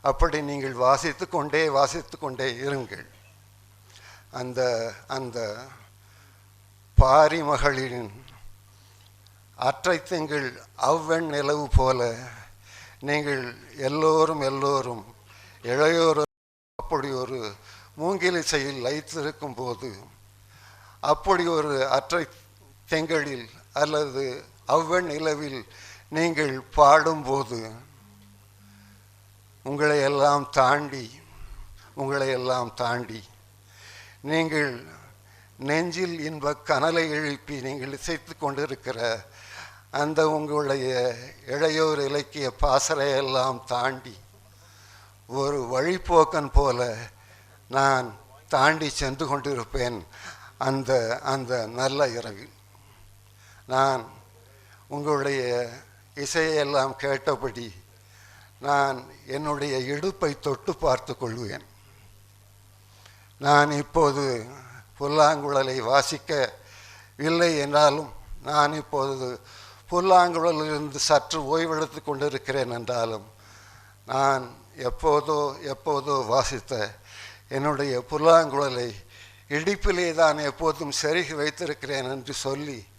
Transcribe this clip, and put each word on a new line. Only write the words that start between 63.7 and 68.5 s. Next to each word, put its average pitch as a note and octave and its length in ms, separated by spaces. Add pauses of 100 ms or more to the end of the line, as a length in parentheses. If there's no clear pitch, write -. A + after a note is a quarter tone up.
இப்போது C#3 760 (520)
புல்லாங்குழலை C#3+ 800 (140)
வாசிக்கவில்லை D3+ 1700
என்றாலும், D3 540 (300)
நான் D3 300